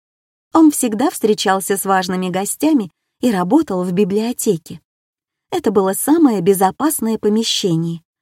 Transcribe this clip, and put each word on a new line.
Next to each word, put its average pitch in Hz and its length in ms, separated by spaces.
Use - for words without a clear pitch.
Он 320 180
всегда 247 380
встречался 196 680
с 196 80
важными 185 420
гостями 196 640
и 247 100
работал 190 540
в 185 80
библиотеке. 202 880
Это 269 200
было 190 220
самое 269 480
безопасное 202 760
помещение, 170 840